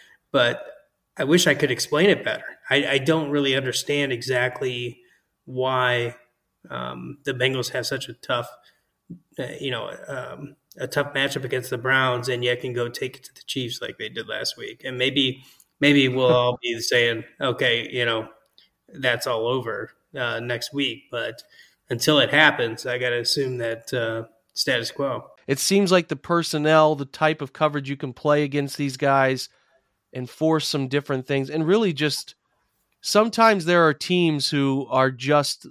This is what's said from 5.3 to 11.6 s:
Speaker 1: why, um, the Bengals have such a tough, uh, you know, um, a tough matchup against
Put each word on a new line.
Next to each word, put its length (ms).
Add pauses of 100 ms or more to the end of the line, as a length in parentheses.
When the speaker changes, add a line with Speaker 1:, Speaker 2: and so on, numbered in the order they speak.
Speaker 1:
why, 720 (540)
um, 560
the 80
Bengals 380
have 160
such 220
a 40
tough, 360 (920)
uh, 100 (100)
you 140
know, 180 (160)
um, 500 (220)
a 80
tough 260
matchup 300
against 280